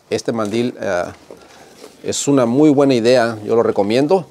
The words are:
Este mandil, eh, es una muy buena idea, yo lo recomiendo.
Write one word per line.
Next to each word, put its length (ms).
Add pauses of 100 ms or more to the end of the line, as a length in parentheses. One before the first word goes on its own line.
Este 240
mandil, 480
eh, 220 (1000)
es 240
una 180
muy 240
buena 240
idea, 520
yo 100
lo 80
recomiendo. 680